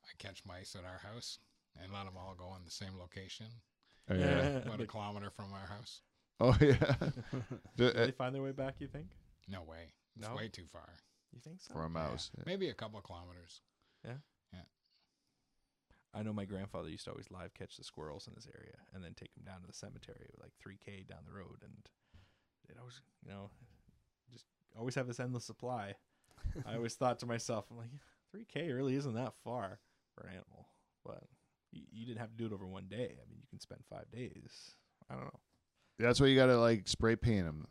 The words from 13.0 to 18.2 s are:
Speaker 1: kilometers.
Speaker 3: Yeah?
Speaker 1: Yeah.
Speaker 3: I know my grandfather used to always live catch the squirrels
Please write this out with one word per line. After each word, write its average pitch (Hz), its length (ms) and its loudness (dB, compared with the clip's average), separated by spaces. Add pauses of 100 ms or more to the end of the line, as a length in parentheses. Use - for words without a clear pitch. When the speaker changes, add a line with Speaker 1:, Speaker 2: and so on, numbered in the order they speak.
Speaker 1:
kilometers. 87 560 -14 (440)
Speaker 3:
Yeah? 120 120 -8 (360)
Speaker 1:
Yeah. 90 80 -14 (1500)
Speaker 3:
I 107 80 -4
know 107 100 -2
my 104 120 -2
grandfather 95 440 -6
used 85 160 -10
to - 60 -10
always - 200 -12
live 90 240 -12
catch - 220 -12
the - 80 -16
squirrels 78 420 -10